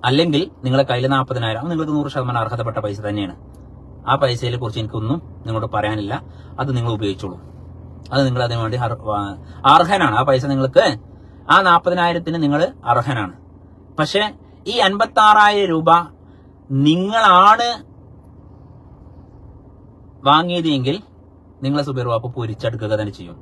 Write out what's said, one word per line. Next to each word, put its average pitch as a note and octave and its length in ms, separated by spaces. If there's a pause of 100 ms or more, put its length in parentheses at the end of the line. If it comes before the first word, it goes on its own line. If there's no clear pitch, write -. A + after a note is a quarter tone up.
അല്ലെങ്കിൽ D3 460 (140)
നിങ്ങളെ C3 260
കയ്യിൽ B2 160
നാൽപ്പതിനായിരം, B2 540
അത് D#3 100
നിങ്ങൾക്ക് D#3+ 220
നൂറ് D3 180
ശതമാനം B2 300
അർഹതപ്പെട്ട A2+ 380
പൈസ G#2 220
തന്നെയാണ്. G#2 360 (720)
ആ B2+ 80
പൈസയെ B2 400
കുറിച്ച് A#2 240
എനിക്കൊന്നും A2 420 (240)
നിങ്ങളോട് A2 260
പറയാനില്ല, G#2+ 420 (460)
അത് C3 160
നിങ്ങൾ A#2 160
ഉപയോഗിച്ചോളൂ. G2+ 480 (720)
അത് C3+ 140
നിങ്ങൾ B2 160
അതിനു A#2 180
വേണ്ടി A2 160
അർ-, A2+ 340
വാ-, G2+ 260 (380)
അർഹനാണ്. E3+ 400
ആ A#2+ 80
പൈസ C3+ 240
നിങ്ങൾക്ക്, C3+ 500 (540)
ആ F#3 120
നാൽപ്പതിനായിരത്തിന് E3+ 800
നിങ്ങൾ C#3+ 300 (120)
അർഹനാണ്. A#2 480 (680)
പക്ഷേ D#3 240 (440)
ഈ A3+ 100 (100)
അൻപത്താറായിരം G#3 840
രൂപ D#3+ 200 (800)
നിങ്ങളാണ് G3 1000 (2500)
വാങ്ങിയത് E3 380
എങ്കിൽ C#3 300 (680)
നിങ്ങളെ C#3+ 200
സുബൈർ C3 240
വാപ്പ A#2 200
പൊരിച്ചെടുക്കുക A2+ 640
തന്നെ G#2+ 240
ചെയ്യും. F2 300